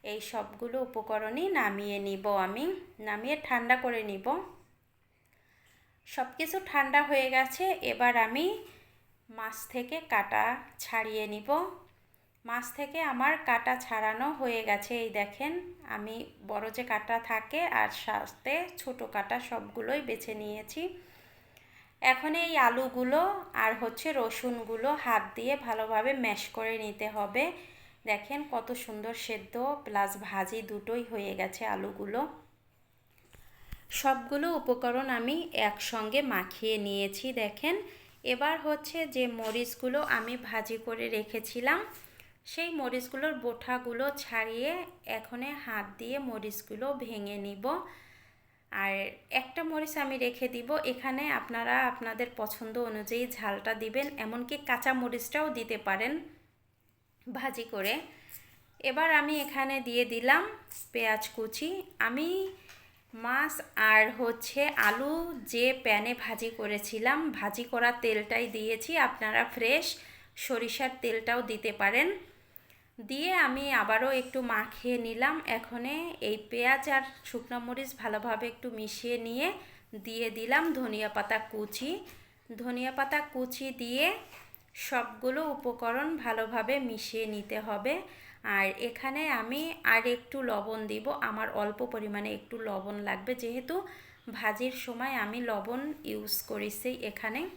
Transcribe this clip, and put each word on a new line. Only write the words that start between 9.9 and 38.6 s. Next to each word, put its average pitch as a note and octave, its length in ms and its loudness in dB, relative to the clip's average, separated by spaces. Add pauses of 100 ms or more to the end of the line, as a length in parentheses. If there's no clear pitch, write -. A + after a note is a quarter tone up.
কাটা G#3+ 340 4 (380)
ছাড়িয়ে A3 500 -2
নিব। G#3 160 -8 (960)
মাছ A#3+ 200 -2 (120)
থেকে C#4+ 220 -4 (120)
আমার C4 220 4 (160)
কাটা A#3+ 240 4 (120)
ছাড়ানো A3 420 2 (120)
হয়ে A#3 300 2
গেছে। G3+ 240 2 (100)
এই A3 60 -2 (100)
দেখেন, A#3 320 -2 (440)
আমি G#3+ 200 -6 (340)
বড় G#3 160 -2 (100)
যে B3 160 -2
কাটা A3 260 2 (120)
থাকে A3+ 300 0 (220)
আর G#3 100 4 (120)
সাথে - 500 -2 (280)
ছোট B3+ 180 -6 (140)
কাটা G#3 240 -2 (120)
সবগুলোই A3+ 600 -2
বেছে A3 320 -4
নিয়েছি। G#3+ 400 -6 (1200)
এখন D4 300 4 (140)
এই E4 80 -2 (140)
আলুগুলো B3+ 540 4 (420)
আর A3 80 6 (100)
হচ্ছে A#3 260 -2 (140)
রসুনগুলো A3+ 680 -2 (140)
হাত A3+ 200 4 (140)
দিয়ে B3 160 2 (120)
ভালোভাবে A3 460 2 (120)
ম্যাশ G#3 180 2 (160)
করে A3+ 160 0 (100)
নিতে G#3+ 320 -4
হবে। G#3 300 2 (640)
দেখেন G#3+ 300 -2 (140)
কত A3+ 140 -2 (160)
সুন্দর A3 300 -8 (120)
সেদ্ধ G#3 300 -6 (300)
প্লাস G3+ 260 2 (160)
ভাজি G3 320 -2 (100)
দুটোই A3 420 -4
হয়ে G3+ 280 -4
গেছে F#3+ 220 -4 (120)
আলুগুলো। G3+ 460 -4 (1800)
সবগুলো C4+ 480 2 (120)
উপকরণ B3 480 2 (120)
আমি B3+ 160 2 (340)
একসঙ্গে G#3+ 500 0 (140)
মাখিয়ে G3+ 420 0 (120)
নিয়েছি। G3 380 -2 (160)
দেখেন, B3+ 340 0 (580)
এবার D4 220 2 (100)